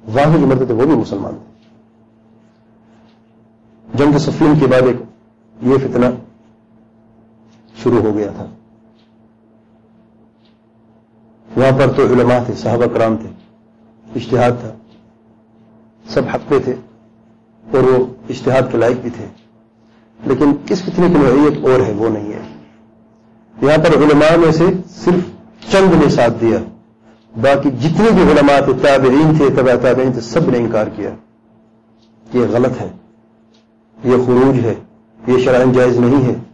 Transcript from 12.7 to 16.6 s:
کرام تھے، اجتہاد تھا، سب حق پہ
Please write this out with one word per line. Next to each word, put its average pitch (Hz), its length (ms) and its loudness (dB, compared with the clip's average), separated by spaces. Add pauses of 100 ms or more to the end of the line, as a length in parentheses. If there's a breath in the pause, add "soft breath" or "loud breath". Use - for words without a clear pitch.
کرام 113 220 0
تھے، - 120 -12 (840)
اجتہاد 123 360 0 (100)
تھا، - 140 -14 (1300)
سب 135 140 -4 (120)
حق - 140 -10
پہ - 160 2